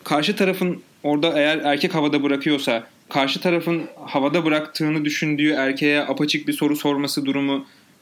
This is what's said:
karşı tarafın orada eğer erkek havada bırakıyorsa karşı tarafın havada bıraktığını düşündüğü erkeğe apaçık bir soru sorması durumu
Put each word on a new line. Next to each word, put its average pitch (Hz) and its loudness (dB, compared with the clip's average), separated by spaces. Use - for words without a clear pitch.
karşı 151 0
tarafın 185 0
orada 147 2
eğer 156 2
erkek 147 2
havada 147 2
bırakıyorsa 139 0
karşı 139 0
tarafın 170 0
havada 147 0
bıraktığını 151 0
düşündüğü 147 0
erkeğe 139 0
apaçık 147 -2
bir 147 -2
soru 147 0
sorması 143 -2
durumu 139 0